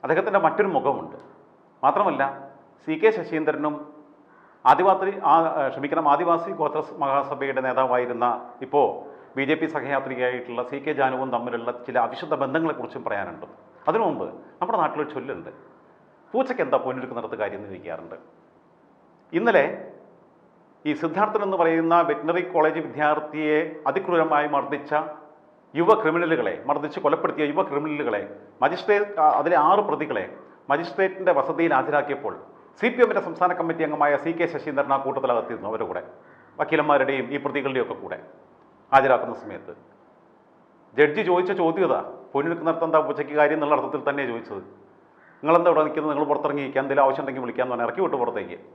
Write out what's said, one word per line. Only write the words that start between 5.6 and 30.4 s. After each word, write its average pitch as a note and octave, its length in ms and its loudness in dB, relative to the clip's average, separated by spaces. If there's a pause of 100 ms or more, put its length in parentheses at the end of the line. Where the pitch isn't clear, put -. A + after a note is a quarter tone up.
ഏ, - 20 2 (100)
ക്ഷമിക്കണം, D3+ 400 -2
ആദിവാസി E3+ 460 2
ഗോത്ര D3+ 300 0
സ് - 40 -16 (100)
മഹാസഭയുടെ C#3 640 0
നേതാവായിരുന്ന B2 600 2 (400)
ഇപ്പോൾ C#3 200 4 (500)
ബി C3+ 120 0
ജെ D#3 120 4
പി D#3+ 140 -2
സഹയാത്രികയായിട്ടുള്ള B2+ 960 -2
സി C#3 140 -8
കെ D3+ 140 -4
ജാനുവും C3 360 0
തമ്മിലുള്ള A#2 360 -4 (160)
ചില B2+ 100 -4 (100)
അവിശുദ്ധ D3+ 360 -6
ബന്ധങ്ങളെക്കുറിച്ചും C3+ 640 -4
പറയാനുണ്ട്. F#2+ 400 -6 (420)
അതിനു G#3+ 200 2
മുമ്പ് F#2 180 -4 (320)
നമ്മുടെ F#3 240 -2
നാട്ടിലൊരു D3 320 -2
ചൊല്ലുണ്ട്, A#2+ 360 -8 (840)
"പൂച്ചയ്ക്ക് B3 340 0
എന്താ C3+ 180 2
പൊന്നെടുക്കുന്നിടത്ത് B2 580 -8
കാര്യം?" G2 180 -6
എന്ന് G#2 120 -14
ചോദിക്കാറുണ്ട്. E2+ 440 -12 (1200)
ഇന്നലെ G3 260 4 (1200)
ഈ - 120 0
സിദ്ധാർത്ഥൻ G3+ 460 0
എന്ന് F#3+ 160 -2
പറയുന്ന E3 340 4 (120)
വെറ്റിനറി D#3 340 -2 (100)
കോളേജ് D#3 340 2
വിദ്യാർത്ഥിയെ D3+ 720 0 (320)
അതിക്രൂരമായി D#3+ 640 2
മർദ്ദിച്ച C#3 380 -2 (880)
യുവ E3+ 100 4 (100)
ക്രിമിനലുകളെ, D#3 540 0 (140)
മർദ്ദിച്ച് D3 360 -2
കൊലപ്പെടുത്തിയ D#3 480 0
യുവ E3 160 0
ക്രിമിനലുകളെ, C#3+ 540 -4 (400)
മജിസ്ട്രേറ്റ്, G3+ 500 2 (120)
ആ, - 20 10 (140)
അതിലെ F3 160 4 (120)
ആറ് G3+ 220 6
പ്രതികളെ C3+ 340 -2 (460)